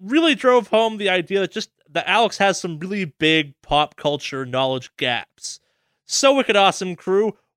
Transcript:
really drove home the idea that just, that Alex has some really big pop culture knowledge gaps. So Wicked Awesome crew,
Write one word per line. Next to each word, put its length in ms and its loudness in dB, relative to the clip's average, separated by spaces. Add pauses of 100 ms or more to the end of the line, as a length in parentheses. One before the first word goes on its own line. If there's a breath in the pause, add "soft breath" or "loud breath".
really 340 0
drove 340 2
home 280 0
the 120 -4
idea 300 -2
that 120 -2
just, 180 -10 (200)
that 180 -4
Alex 300 2
has 220 2
some 200 -6
really 260 -6
big 480 0 (100)
pop 320 0
culture 500 -4
knowledge 520 -4
gaps. 640 -8 (460)
So 300 2
Wicked 220 0
Awesome 400 2
crew, 380 0 (220)